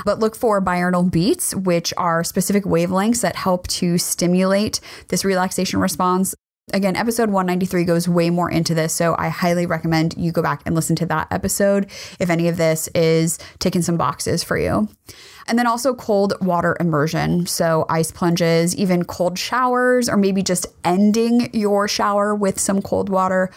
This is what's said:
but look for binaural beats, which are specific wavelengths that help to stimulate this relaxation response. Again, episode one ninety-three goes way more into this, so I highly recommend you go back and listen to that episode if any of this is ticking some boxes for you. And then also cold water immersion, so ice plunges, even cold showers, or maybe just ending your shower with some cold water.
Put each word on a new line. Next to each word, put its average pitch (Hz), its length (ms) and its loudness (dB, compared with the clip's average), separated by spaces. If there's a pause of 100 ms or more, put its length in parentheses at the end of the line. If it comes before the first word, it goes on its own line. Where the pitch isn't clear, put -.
but 208 160 -2
look 220 160 0
for 208 260 2
binaural 180 480 0
beats, 185 460 0
which 180 400 0
are 170 300 0
specific 190 400 -2
wavelengths 185 560 0
that 175 160 -2
help 180 300 -2
to 175 300 0
stimulate 185 840 0 (260)
this 185 160 -2
relaxation 185 560 -2
response. 185 560 0 (360)
Again, 196 240 0
episode 233 360 0
one 185 160 0
ninety-three 180 360 0
goes 170 240 2
way 170 220 2
more 170 220 0
into 165 240 0
this, 160 180 0
so 170 240 0
I 165 120 -2
highly 175 360 0
recommend 165 540 0
you 170 120 -2
go 165 120 -2
back 147 240 -2
and 165 80 0
listen 160 220 0
to 165 100 -2
that 156 240 -4
episode 196 580 0 (300)
if 185 100 0
any 170 180 2
of 170 100 0
this 160 320 0
is 165 500 2 (180)
ticking 180 240 0
some 170 160 0
boxes 147 460 -2
for - 120 -4
you. - 320 0 (600)
And 226 100 0
then 240 80 2
also 240 300 0
cold 202 460 0
water 170 380 0
immersion, 160 680 0
so 165 420 0
ice 165 220 0
plunges, 170 640 2
even 185 280 0
cold 180 360 -4
showers, 247 680 0
or - 80 -2
maybe 196 280 2
just 185 240 -2 (180)
ending 214 680 2
your 208 340 2
shower 208 480 0
with 196 240 0
some 196 240 0
cold 190 260 -2
water. 185 480 2